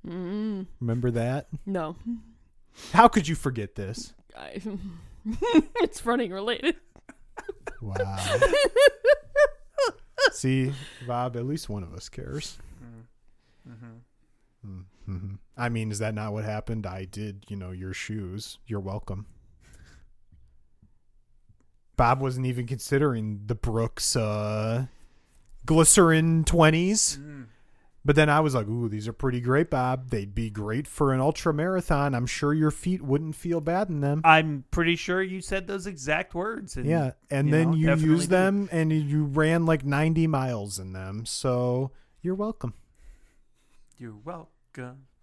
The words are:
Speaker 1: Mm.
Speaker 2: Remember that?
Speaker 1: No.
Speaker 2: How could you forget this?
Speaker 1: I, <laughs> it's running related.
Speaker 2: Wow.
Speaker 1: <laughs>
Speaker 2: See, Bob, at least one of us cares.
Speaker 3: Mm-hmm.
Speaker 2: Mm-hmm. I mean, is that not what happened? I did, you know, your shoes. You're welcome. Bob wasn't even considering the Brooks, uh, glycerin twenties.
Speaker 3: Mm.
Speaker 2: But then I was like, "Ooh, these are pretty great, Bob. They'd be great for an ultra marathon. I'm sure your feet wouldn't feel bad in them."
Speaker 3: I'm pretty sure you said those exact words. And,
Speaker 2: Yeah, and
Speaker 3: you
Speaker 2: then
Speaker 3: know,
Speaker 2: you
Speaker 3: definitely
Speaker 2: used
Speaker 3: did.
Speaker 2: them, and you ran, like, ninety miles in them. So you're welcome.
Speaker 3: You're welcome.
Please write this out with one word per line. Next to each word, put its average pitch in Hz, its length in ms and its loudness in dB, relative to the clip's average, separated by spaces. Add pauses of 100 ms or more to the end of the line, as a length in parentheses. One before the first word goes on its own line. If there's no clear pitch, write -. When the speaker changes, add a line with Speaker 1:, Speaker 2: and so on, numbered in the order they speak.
Speaker 1:
Mm. 190 600 -6 (160)
Speaker 2:
Remember 120 300 -2
that? 120 360 -4 (200)
Speaker 1:
No. 170 280 -6 (960)
Speaker 2:
How 226 140 10
could 196 200 4
you 165 80 -2
forget 117 400 -4
this? 95 380 -8 (220)
Speaker 1:
I, 65 240 -14 (640)
<laughs> - 0 - (500)
it's - 280 -2
running 240 280 0
related. 226 440 -2 (1040)
Speaker 2:
Wow. - 380 -6 (160)
Speaker 1:
<laughs> 554 2000 4
Speaker 2:
See, 131 400 0 (340)
Bob, 123 300 -2
at 117 80 -4
least 151 240 -6
one 104 140 -6
of 82 100 -14
us - 160 -14
cares. - 480 -12 (1080)
Speaker 3:
Mm-hmm. 113 1160 -20 (260)
Speaker 2:
Mm-hmm. 95 260 -8 (220)
I 120 120 -2
mean, 110 220 -2
is 101 80 -6
that 110 140 -2
not 107 200 -6
what 107 120 -4
happened? 107 400 -6
I 95 200 -8
did, 101 420 -10
you 104 80 -10
know, 92 160 -10
your 92 220 -10
shoes. 104 720 -8
You're 107 120 -4
welcome. 98 460 -8 (2750)
Bob 127 260 4
wasn't 131 240 -2
even 123 200 -2
considering 117 840 0
the 113 80 -2
Brooks, 113 600 -2
uh, 107 680 -2 (880)
glycerin 165 720 8
twenties. 170 760 4
Speaker 3:
Mm. 143 240 -14 (580)
Speaker 2:
But 139 120 4
then 151 140 6
I 147 100 6
was 151 160 2
like, 107 120 0
"Ooh, 117 220 -4
these 104 180 -6
are 117 60 -8
pretty 123 260 -2
great, 131 300 2
Bob. 127 400 -2
They'd 101 240 -4
be 113 160 -2
great 107 380 -4
for 135 260 2
an 131 60 2
ultra 151 340 0
marathon. 151 640 0
I'm 123 100 0
sure 147 300 0
your 156 160 4
feet 180 320 -4
wouldn't 151 320 -2
feel 170 260 -4
bad 175 280 -2
in 151 120 -2
them." 143 220 0
Speaker 3:
I'm 160 480 6
pretty 170 240 2
sure 180 260 -2
you 185 200 -6
said 190 260 -6
those 196 180 -8
exact 156 480 -4
words. 202 420 -8
And, 143 120 -4
Speaker 2:
Yeah, 151 240 0 (180)
and 143 200 2
Speaker 3:
you - 20 4
Speaker 2:
then 165 200 4
Speaker 3:
know, 160 60 2
Speaker 2:
you 156 100 2
Speaker 3:
definitely 160 280 4
Speaker 2:
used 170 140 0
Speaker 3:
did. 185 60 4
Speaker 2:
them, 196 360 2
and 160 200 0
you 151 340 0
ran, 156 420 2
like, 151 180 2
ninety 156 400 2
miles 120 540 -2
in 92 140 -12
them. 95 340 -10
So 123 640 -2 (300)
you're 185 140 -4
welcome. 202 380 -6 (1200)
Speaker 3:
You're 117 180 -14
welcome. 135 880 -16 (180)